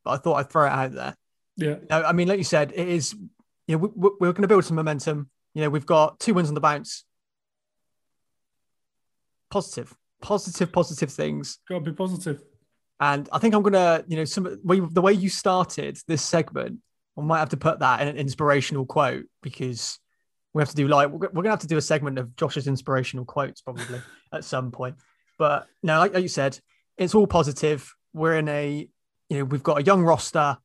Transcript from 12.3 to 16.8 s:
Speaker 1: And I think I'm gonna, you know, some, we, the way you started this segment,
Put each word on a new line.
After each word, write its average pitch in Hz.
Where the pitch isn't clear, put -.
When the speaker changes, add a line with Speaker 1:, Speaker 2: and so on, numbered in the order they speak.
Speaker 1:
And 143
I 151
think 220
I'm 208
gonna, 180
you 165
know, 156
some, 180
we, 185
the 175
way 190
you 190
started 175
this 160
segment, -